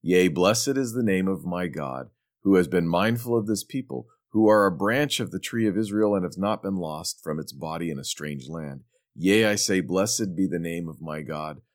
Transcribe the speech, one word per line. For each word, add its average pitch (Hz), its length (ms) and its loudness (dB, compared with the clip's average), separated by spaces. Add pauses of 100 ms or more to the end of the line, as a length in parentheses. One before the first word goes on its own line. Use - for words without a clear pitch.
Yea, 90 260 6
blessed 92 420 2
is 131 240 0
the 123 100 -2
name 95 240 2
of 87 180 -4
my 90 220 -4
God, 65 420 -8 (320)
who 98 140 6
has 90 120 6
been 85 200 2
mindful 117 500 0
of 104 80 0
this 107 180 -2
people, - 440 -8 (220)
who 107 180 4
are 104 180 8
a 90 100 2
branch 127 440 0
of 107 100 -4
the 92 100 -6
tree 113 280 -2
of 95 100 0
Israel 104 380 2
and 92 80 0
have 85 140 -6
not 101 260 -2
been 98 140 -4
lost 78 440 -6
from 78 180 -6
its - 120 -10
body 80 400 -6
in 69 80 -6
a 67 40 -12
strange 71 460 -8
land. 73 360 -12 (300)
Yea, 101 300 4
I 104 80 2
say, 95 280 0
blessed 95 540 -2
be 95 120 0
the 85 100 -2
name 85 320 -6
of 76 100 -16
my 78 220 -10
God, 76 400 -8 (140)